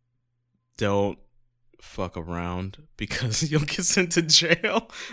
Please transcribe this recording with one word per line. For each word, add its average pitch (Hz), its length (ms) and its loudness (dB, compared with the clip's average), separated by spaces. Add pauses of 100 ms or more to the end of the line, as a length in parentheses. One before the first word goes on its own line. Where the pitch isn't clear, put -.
(760)
don't 101 400 2 (640)
fuck - 360 -8
around 87 600 -6 (200)
because 113 460 -4
<laughs> 147 80 -4
you'll 151 100 2
get 151 240 -4
sent 180 280 2
to 175 80 4
jail. 170 680 2 (240)